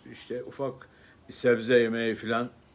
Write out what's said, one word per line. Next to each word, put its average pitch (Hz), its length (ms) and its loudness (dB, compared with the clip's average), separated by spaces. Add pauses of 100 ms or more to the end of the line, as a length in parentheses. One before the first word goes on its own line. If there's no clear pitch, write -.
(120)
işte - 320 -10
ufak - 460 -10 (380)
bir - 60 -16
sebze 120 460 4
yemeği 117 360 0
falan 117 360 -4 (240)